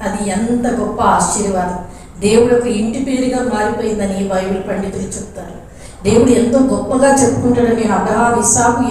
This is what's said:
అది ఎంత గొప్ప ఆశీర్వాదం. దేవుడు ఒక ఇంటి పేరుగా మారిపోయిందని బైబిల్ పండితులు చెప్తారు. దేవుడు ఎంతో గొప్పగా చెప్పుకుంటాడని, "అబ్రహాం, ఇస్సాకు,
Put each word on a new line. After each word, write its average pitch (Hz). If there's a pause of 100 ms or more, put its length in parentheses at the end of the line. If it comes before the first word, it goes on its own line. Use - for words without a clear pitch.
అది 202
ఎంత 233
గొప్ప -
ఆశీర్వాదం. 185 (420)
దేవుడు 240
ఒక 240
ఇంటి 220
పేరుగా 254
మారిపోయిందని 208
బైబిల్ 190
పండితులు 190
చెప్తారు. - (440)
దేవుడు 240
ఎంతో 240
గొప్పగా 262
చెప్పుకుంటాడని, 240
"అబ్రహాం, 214
ఇస్సాకు, 240